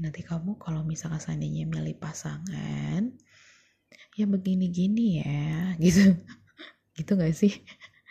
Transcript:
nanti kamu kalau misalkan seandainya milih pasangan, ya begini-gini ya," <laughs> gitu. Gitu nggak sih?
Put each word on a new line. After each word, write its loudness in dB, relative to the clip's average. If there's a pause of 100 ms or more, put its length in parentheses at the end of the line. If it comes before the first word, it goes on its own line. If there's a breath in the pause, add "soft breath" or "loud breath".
nanti -8
kamu -6
kalau -6
misalkan -6
seandainya -4
milih -4
pasangan, -6 (1040 loud breath)
ya 0
begini-gini 0
ya," -2
<laughs> 2
gitu. 8 (800 loud breath)
Gitu -4
nggak 2
sih? 4 (560 loud breath)